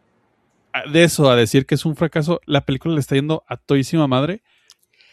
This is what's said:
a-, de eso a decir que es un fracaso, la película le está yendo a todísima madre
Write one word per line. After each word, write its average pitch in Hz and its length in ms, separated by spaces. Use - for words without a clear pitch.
a-, 127 180
de 165 140
eso 156 240
a 123 80
decir 123 280
que 151 100
es - 100
un 156 100
fracaso, 165 500
la 143 200
película 151 280
le 156 60
está 139 160
yendo 151 320
a 123 80
todísima 143 520
madre 143 340